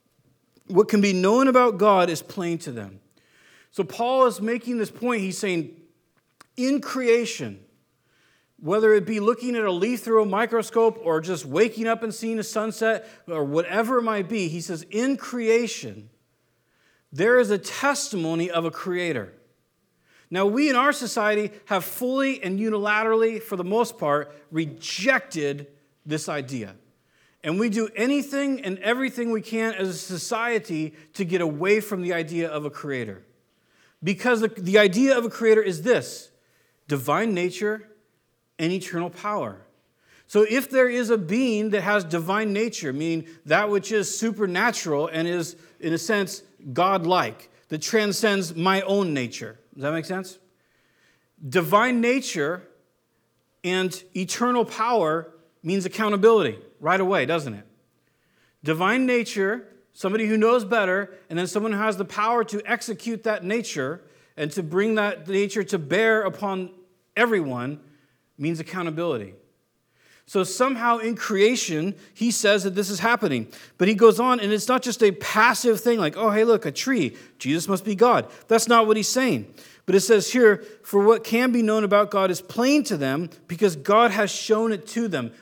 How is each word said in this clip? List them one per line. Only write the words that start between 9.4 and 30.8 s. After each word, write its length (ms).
at 80
a 60
leaf 320
through 180
a 40
microscope 760
or 160
just 260
waking 400
up 160
and 140
seeing 240
a 40
sunset 640
or 160
whatever 540
it 60
might 260
be, 180
he 140
says, 280
in 280
creation, 920
there 280
is 120
a 60
testimony 920
of 140
a 80
creator. 640
Now, 160
we 240
in 80
our 160
society 580
have 180
fully 580
and 160
unilaterally, 840
for 160
the 80
most 320
part, 360
rejected 1160
this 240
idea. 460
And 160
we 80
do 300
anything 640
and 160
everything 520
we 100
can 320
as 160
a 40
society 1000